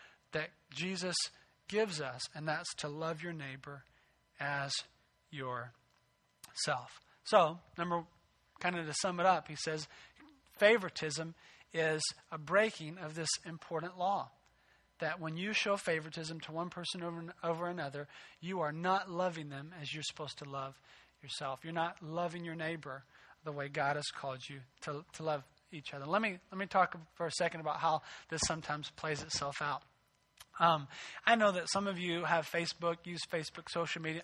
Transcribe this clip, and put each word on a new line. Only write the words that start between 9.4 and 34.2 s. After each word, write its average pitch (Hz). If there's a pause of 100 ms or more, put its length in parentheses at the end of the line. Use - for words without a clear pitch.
he 151
says, 156 (680)
favoritism 165 (380)
is 160 (280)
a 165
breaking 165
of 156
this 160 (160)
important 170
law, 185 (720)
that 165
when 160
you 208
show 202
favoritism 160
to 156
one 170
person 175
over, 170 (180)
over 170
another, 147 (340)
you 180
are 151
not 185
loving 170
them 143
as 143
you're 156
supposed -
to 151
love 135 (440)
yourself. 135
You're 165
not 170
loving 170
your 165
neighbor 156 (420)
the 156
way 143
God 143
has 143
called 131
you 139 (240)
to, 151 (100)
to 165
love 151 (300)
each 147
other. 139
Let 175
me, 196 (120)
let 190
me 196
talk 180 (180)
for 170
a 147
second 170
about 151
how 156 (260)
this 160
sometimes 151
plays 151
itself 143
out. 143 (800)
Um, 160 (400)
I 226
know 214
that 170
some 196
of 190
you 175
have 156
Facebook, 170
use 175 (100)
Facebook 165
social 165
media. 160